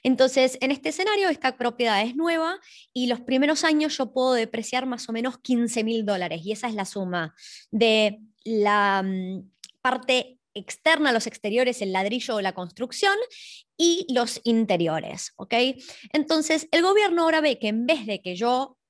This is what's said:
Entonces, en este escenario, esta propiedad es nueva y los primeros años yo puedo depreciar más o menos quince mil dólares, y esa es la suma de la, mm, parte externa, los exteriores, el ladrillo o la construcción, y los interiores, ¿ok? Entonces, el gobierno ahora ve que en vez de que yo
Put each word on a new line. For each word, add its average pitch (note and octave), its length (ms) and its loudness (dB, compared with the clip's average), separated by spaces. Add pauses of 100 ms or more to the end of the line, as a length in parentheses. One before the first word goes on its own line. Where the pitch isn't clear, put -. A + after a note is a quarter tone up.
Entonces, B3+ 560 4
en C4 100 -2
este C#4+ 200 -4
escenario, G4 400 0
esta C4 260 -2
propiedad A#3 460 0
es A#3 120 -2
nueva E4 460 -2 (320)
y B3+ 160 -2
los A#3+ 140 -2
primeros C#4 420 2
años D4+ 340 2
yo B3+ 140 -4
puedo B3+ 220 2
depreciar A#3+ 520 -2
más B3 220 -8
o A#3 60 -8
menos A#3+ 240 -4
quince A#3 480 0
mil A3+ 200 -2
dólares, F3+ 380 -2
y G3+ 80 -6
esa G#3+ 160 -6
es A3 80 -6
la G3+ 80 -2
suma F3+ 500 -6 (380)
de A3 480 4 (240)
la, G#3 580 2
mm, F#3+ 480 -6 (320)
parte B3+ 580 0 (140)
externa, D4 600 0
los A3+ 120 0
exteriores, A#3+ 560 -2
el G3 120 -4
ladrillo A3 420 -2
o G#3 60 -2
la G3 100 -2
construcción, B3 640 -2 (600)
y E4+ 360 2
los A#3+ 300 0
interiores, F3+ 960 0
¿ok? G3 160 -10 (580)
Entonces, D#4 600 0
el - 100 4
gobierno F#4+ 400 4
ahora D#4+ 180 2
ve D4+ 200 0
que A3 100 -2
en A3 160 -2
vez C4 200 0
de G#3 160 -6
que F3+ 140 -8
yo B3+ 420 -2 (120)